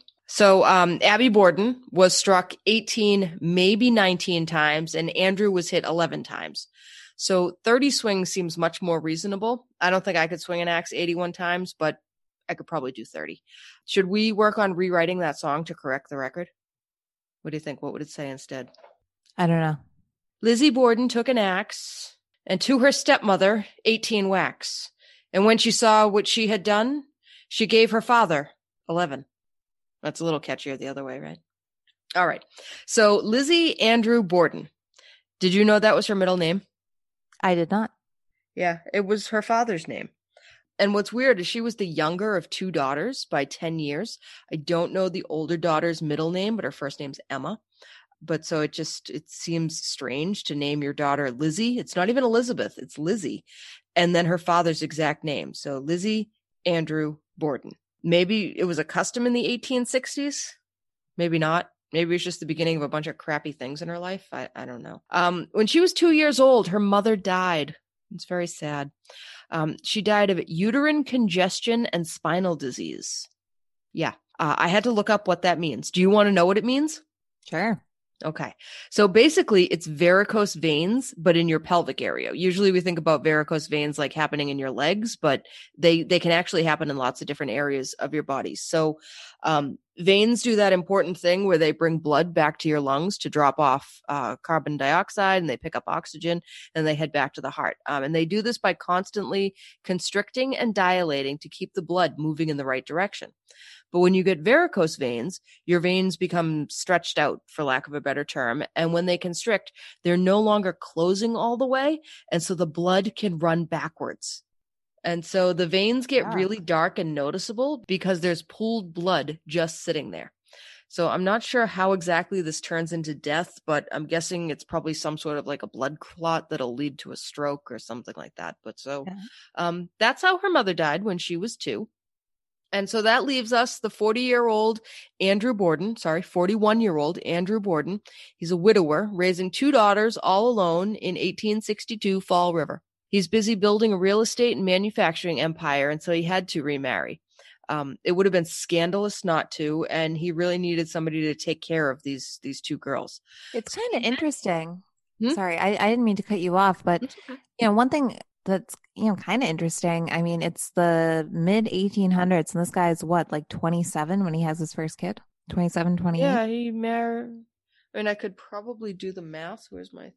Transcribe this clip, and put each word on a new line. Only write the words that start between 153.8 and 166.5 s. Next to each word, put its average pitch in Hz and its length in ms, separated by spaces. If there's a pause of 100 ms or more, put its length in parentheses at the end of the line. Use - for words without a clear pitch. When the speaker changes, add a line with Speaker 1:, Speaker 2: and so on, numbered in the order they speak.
Speaker 2:
kinda 466 180
Speaker 1:
he 233 60
met 233 80
Speaker 2:
interesting. 185 720 (360)
Speaker 1:
Hmm? 226 100
Speaker 2:
Sorry, 185 280
I, 190 120
I 208 200
didn't 240 140
mean 214 120
to 196 60
cut 208 160
you 180 180
off, 190 280
but, 175 160
Speaker 1:
That's - 160 (120)
okay. 254 120 (180)
Speaker 2:
you 233 80
know, 208 60
one 240 160
thing 269 280 (280)
that's, 190 320 (180)
you 196 100
know, 208 120
kinda 226 300
interesting. 165 640
I 165 120
mean, 170 180
it's 165 300
the 165 600
mid 196 400
eighteen 190 420
hundreds, 180 420
and 170 80
this 175 80
guy 175 200
is 165 140
what, 165 280
like, 151 160
twenty-seven 170 760
when 160 100
he 165 80
has 160 160
his 156 140
first 156 260
kid? 180 220 (300)
Twenty-seven, 175 460
twenty-eight? 170 260
Speaker 1:
Yeah, 247 240
he 233 240